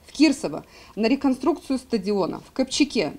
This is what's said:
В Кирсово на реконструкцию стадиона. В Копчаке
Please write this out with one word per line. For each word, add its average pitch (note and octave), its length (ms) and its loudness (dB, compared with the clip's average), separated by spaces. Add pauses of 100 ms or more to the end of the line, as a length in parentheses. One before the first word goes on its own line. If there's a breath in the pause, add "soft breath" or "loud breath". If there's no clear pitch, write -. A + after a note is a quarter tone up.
В - 60 -20
Кирсово E3 520 2 (300 loud breath)
на A3 120 -2
реконструкцию C4+ 720 0
стадиона. G3 640 -2
В - 120 -20
Копчаке B3+ 680 0